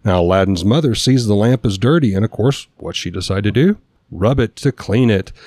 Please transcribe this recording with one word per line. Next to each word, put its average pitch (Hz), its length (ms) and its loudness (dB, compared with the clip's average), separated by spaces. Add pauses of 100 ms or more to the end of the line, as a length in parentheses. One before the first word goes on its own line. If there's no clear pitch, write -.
Now, 92 160 2
Aladdin's 92 460 2
mother 123 300 2
sees 127 320 0
the 104 80 2
lamp 117 300 2
is 98 120 -2
dirty, 123 360 0
and 98 120 0
of 110 60 -4
course, - 440 -2
what's - 220 -10
she - 120 -8
decide 95 360 -4
to 104 80 0
do? 175 240 2 (340)
Rub 110 280 0
it 110 160 -2
to 139 160 -2
clean 117 400 0
it. 98 200 -2 (140)